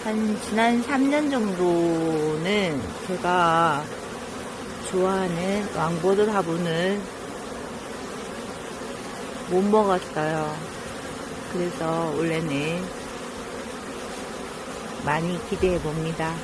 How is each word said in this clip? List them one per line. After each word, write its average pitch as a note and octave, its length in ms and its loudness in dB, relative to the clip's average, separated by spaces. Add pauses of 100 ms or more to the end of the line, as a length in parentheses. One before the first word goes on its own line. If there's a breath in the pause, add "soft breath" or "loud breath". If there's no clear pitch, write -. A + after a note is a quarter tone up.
한 G#3+ 380 0
지난 A#3 420 4
삼 C4+ 260 4
년 D4 200 4
정도는 E3+ 1500 2 (260)
제가 E3+ 800 4 (1040)
좋아하는 F#3 840 2
왕버들 F#3 580 4
화분을 F3 680 2 (2500)
못 F3+ 120 4
먹었어요. F3+ 920 2 (1000)
그래서 E3 640 -2
원래는 D#3+ 680 0 (2250)
많이 E3 340 0 (100)
기대해 F#3 300 2
봅니다. D#3+ 540 -2 (100)